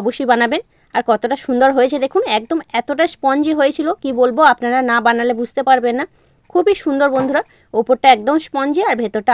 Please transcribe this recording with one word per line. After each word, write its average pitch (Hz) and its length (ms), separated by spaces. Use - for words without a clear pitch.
অবশ্যই 240 300
বানাবেন। 240 300
আর 247 160
কতটা 233 260
সুন্দর 254 320
হয়েছে 269 260
দেখুন, 359 180
একদম 262 220
এতটা 294 340
স্পঞ্জি 294 460
হয়েছিল, 294 280
কি 269 80
বলবো, 247 200
আপনারা 247 260
না 240 160
বানালে 233 360
বুঝতে 247 260
পারবেন 240 320
না। 311 60
খুবই 359 220
সুন্দর 285 320
বন্ধুরা, 269 260
ওপরটা 254 420
একদম 220 200
স্পঞ্জি 285 440
আর 262 120
ভেতরটা 214 320